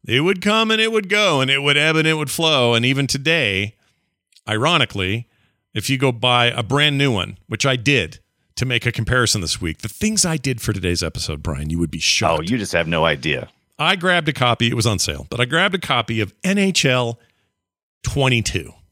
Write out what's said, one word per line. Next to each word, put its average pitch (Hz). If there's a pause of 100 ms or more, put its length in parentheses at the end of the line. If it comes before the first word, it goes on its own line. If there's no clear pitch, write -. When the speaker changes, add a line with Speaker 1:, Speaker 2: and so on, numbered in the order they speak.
Speaker 1:
It 123
would 180
come 220
and 220
it 226
would 208
go, 190
and 131
it 139
would 143
ebb 156
and 156
it 160
would 151
flow. 143
And 117
even 135
today, 127 (720)
ironically, 113 (480)
if 107
you 135
go 131
buy 120
a 120
brand 143
new 139
one, 101 (100)
which -
I 131
did 117 (360)
to 127
make 123
a 120
comparison 117
this -
week, 82
the 107
things 214
I 160
did 131
for 107
today's 92
episode, 78
Brian, 76
you 82
would 82
be 78
shocked. 82
Speaker 2:
Oh, 78
you 113
just 101
have 85
no 80
idea. 71 (300)
Speaker 1:
I 175
grabbed 175
a 143
copy. 120
It 113
was 117
on 104
sale, 69
but 117
I 123
grabbed 175
a 190
copy 117
of 101 (100)
N 196
H 196
L 123 (840)
twenty-two. 123 (180)